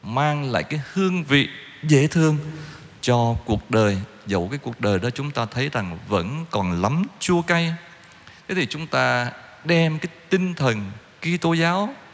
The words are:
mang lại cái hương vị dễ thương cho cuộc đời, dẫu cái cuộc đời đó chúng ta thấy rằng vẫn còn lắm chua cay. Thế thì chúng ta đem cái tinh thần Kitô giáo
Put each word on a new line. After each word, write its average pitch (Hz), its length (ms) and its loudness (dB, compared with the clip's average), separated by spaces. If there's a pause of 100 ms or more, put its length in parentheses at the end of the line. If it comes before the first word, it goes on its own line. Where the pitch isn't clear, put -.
mang 139 500 0
lại 87 100 0
cái 151 180 -4 (120)
hương 180 320 0
vị 143 240 2 (340)
dễ 151 240 6
thương 156 320 2 (600)
cho 120 440 2
cuộc - 260 -2
đời, 104 280 4 (280)
dẫu 95 220 0
cái 139 100 -6
cuộc 120 220 -10
đời 101 180 2
đó 120 120 0
chúng 143 200 -6
ta 117 160 -4
thấy 131 220 -4
rằng 95 300 -6 (100)
vẫn 104 420 -2
còn 90 320 0
lắm 147 220 2 (140)
chua 175 240 2
cay. 170 320 0 (720)
Thế 185 60 -4
thì 165 120 0
chúng 151 200 -8
ta 123 460 0 (320)
đem 160 340 2
cái - 100 -6 (200)
tinh 185 260 2
thần 107 360 0 (320)
Kitô - 300 0
giáo 180 420 0 (200)